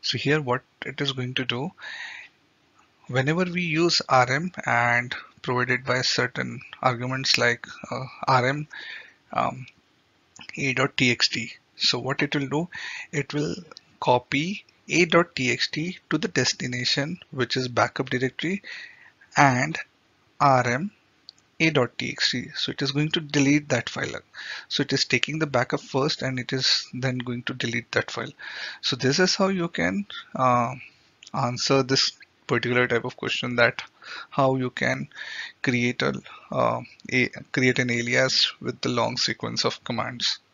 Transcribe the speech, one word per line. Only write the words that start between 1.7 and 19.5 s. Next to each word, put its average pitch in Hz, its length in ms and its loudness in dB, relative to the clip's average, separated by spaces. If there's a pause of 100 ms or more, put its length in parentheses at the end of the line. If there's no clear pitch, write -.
whenever 147 380 2
we 175 180 -2
use 165 440 2
R 127 240 6
M 165 200 0 (160)
and 120 480 2 (260)
provided 123 440 0
by 127 180 2
certain 127 580 -2 (220)
arguments 127 560 2
like, 120 260 2 (240)
uh, 123 160 -6 (220)
R 127 200 6
M, 151 200 -2 (640)
um, 127 320 0 (920)
A 139 180 0
dot 135 220 0
T 127 140 4
X - 200 2
T. 113 220 -6 (260)
So - 200 0
what 123 240 -2
it 147 140 0
will 139 120 0
do, 151 220 -2 (420)
it 143 220 -6
will 147 220 -2 (440)
copy 147 680 0 (220)
A 165 180 4
dot 170 300 2
T 127 160 0
X - 160 0
T 170 300 -6 (140)
to 156 80 2
the 226 80 -4
destination, 131 920 0 (120)
which 127 260 -2
is 127 100 -2
backup 120 440 0
directory, 135 500 -2 (760)
and 143 440 4 (600)